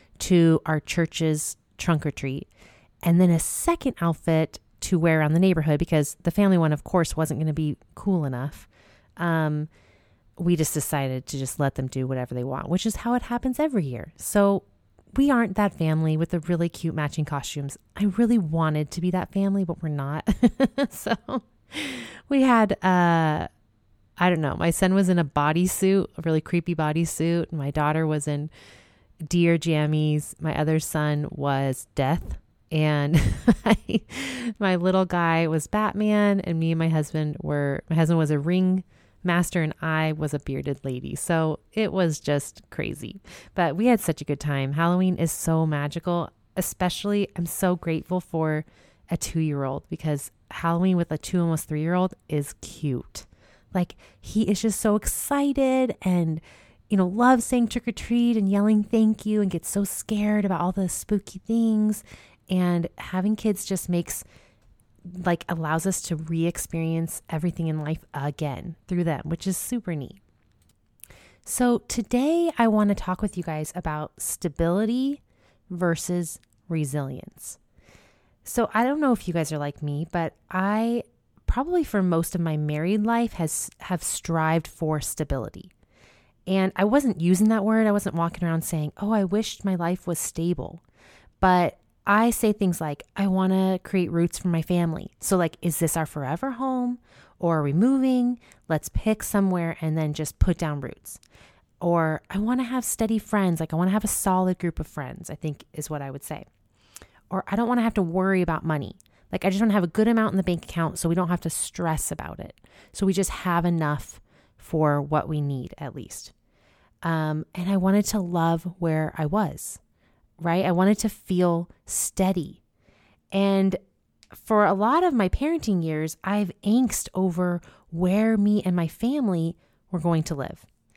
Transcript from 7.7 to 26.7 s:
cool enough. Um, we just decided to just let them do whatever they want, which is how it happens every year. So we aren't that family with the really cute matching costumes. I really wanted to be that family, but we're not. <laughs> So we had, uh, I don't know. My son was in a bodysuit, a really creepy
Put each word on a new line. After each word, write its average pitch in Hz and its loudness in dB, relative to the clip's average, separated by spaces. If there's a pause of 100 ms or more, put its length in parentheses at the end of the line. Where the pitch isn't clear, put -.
cool 180 0
enough. 131 -6 (480)
Um, 156 0 (720)
we 175 4
just 156 0
decided 135 -2
to - -8
just 135 -6
let 139 2
them 131 -4
do 131 -4
whatever 127 -4
they 123 -4
want, 135 -6
which 180 0
is 220 -2
how 240 -2
it 247 0
happens 240 -4
every 269 0
year. 123 -8
So 202 2 (540)
we 277 4
aren't 233 2
that 202 2
family 156 2
with 165 -2
the 175 0
really 170 0
cute - -6
matching 151 -2
costumes. 139 -6 (200)
I 202 0
really 220 4
wanted 156 0
to 175 -6
be 180 0
that 180 -2
family, 196 0
but 165 -6
we're 165 -4
not. 143 -4
<laughs> - 0 (520)
So - -4 (840)
we 277 4
had, 226 6 (120)
uh, 170 4 (680)
I 180 4
don't 165 2
know. 147 0
My 170 2
son 185 2
was 196 4
in 180 4
a 170 4
bodysuit, 180 2 (100)
a 165 -10
really 160 2
creepy 170 -2